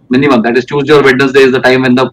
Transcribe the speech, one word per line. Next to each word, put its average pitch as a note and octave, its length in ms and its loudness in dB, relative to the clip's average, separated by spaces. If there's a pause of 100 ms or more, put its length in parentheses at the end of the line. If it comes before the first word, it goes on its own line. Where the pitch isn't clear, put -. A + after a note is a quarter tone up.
Minimum, C3 320 0
that A#2 160 -2
is B2 80 -2
Tuesday C#3+ 280 -2
or C#3+ 80 4
Wednesday C3+ 420 2
is B2+ 100 2
the B2+ 80 -2
time B2+ 220 0
when B2 120 0
the, B2+ 180 -2